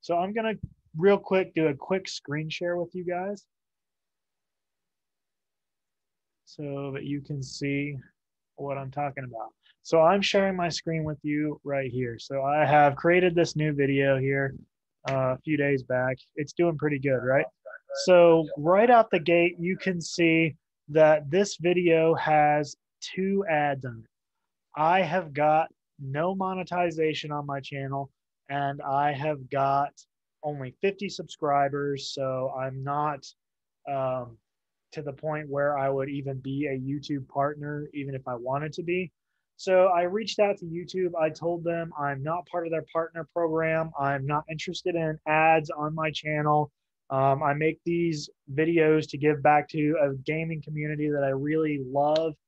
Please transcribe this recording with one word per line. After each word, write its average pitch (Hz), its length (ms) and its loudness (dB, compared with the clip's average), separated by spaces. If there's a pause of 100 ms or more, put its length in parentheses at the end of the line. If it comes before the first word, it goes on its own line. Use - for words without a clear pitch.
So 170 160 -2
I'm 190 160 -2
gonna 220 220 -2 (420)
real 196 200 6
quick 190 360 0
do 160 140 2
a 147 60 2
quick 190 360 -4
screen 156 400 -8
share 175 260 -4
with 175 180 -6
you 180 120 -8
guys 185 400 -6 (3000)
so 139 480 -8
that 135 140 -8
you 143 160 -6
can 143 200 -10
see 143 560 -6 (600)
what 139 200 -6
I'm 135 140 -10
talking 143 320 -6
about. 113 300 -12 (280)
So 165 200 4
I'm 185 200 6
sharing 196 360 2
my 175 100 0
screen 160 380 -4
with 151 180 -6
you 151 400 -2
right 139 260 -4
here. 120 300 -4
So 139 240 -6
I 143 220 2
have 143 320 6
created 180 360 4
this 165 220 2
new 151 160 0
video 139 480 2
here, 135 340 0 (560)
uh, 131 260 0
a - 20 -16
few 156 180 -2
days 143 260 2
back. 127 360 -2 (180)
It's 151 180 -8
doing 170 240 0
pretty 147 220 -2
good, 131 240 0
right? 131 220 2 (580)
So 170 420 8 (120)
right 185 320 4
out 233 200 8
the 185 100 2
gate, 170 380 4
you 180 200 -2
can 185 240 -4
see 165 560 2 (320)
that 151 420 6
this 196 240 0
video 165 600 4
has 151 600 2 (240)
two 196 500 -2
ads 147 360 0
on 117 180 -12
it. - 60 -20 (680)
I 165 260 2
have 165 320 -4
got 151 400 2 (240)
no 147 380 -4
monetization 175 960 -2
on 147 140 -6
my 139 160 -8
channel, 139 500 -8 (380)
and 143 320 -4
I 143 320 0
have 139 360 -6
got 139 440 0 (500)
only 139 380 -8
fifty 196 280 -2
subscribers, 143 1040 -2
so 131 420 -4
I'm 131 280 -8
not, 147 420 -4 (640)
um, 127 480 -4 (540)
to 160 100 -12
the 139 120 -10
point 151 360 -6
where 143 260 0
I 135 140 0
would 135 200 -2
even 139 300 -6
be 135 280 -4
a 135 100 -4
YouTube 139 520 -6
partner, 147 640 -4
even 139 200 -8
if 131 140 -10
I 127 80 -6
wanted 139 380 -6
to 180 100 -10
be. 175 280 -4 (440)
So 185 320 4
I 180 160 2
reached 196 360 -4
out 202 180 4
to 180 80 -14
YouTube. 175 540 -4
I 160 100 2
told 170 340 -4
them 165 340 -4
I'm 143 240 -4
not 165 240 -4
part 175 220 -4
of 160 40 -4
their 156 220 -4
partner 165 400 -4
program. 160 640 0
I'm 139 300 -2
not 151 240 0
interested 165 420 -6
in 160 320 -2
ads 156 460 4
on 156 240 -4
my 156 160 -2
channel. 151 600 0 (380)
Um, 135 320 2
I 147 120 2
make 156 320 0
these 170 440 -2 (240)
videos 156 560 2
to 151 80 -10
give 147 240 2
back 147 280 4
to 151 300 0
a 143 160 2
gaming 156 460 -6
community 151 480 -4
that 143 140 -2
I 135 60 0
really 147 540 0
love. 147 520 0 (120)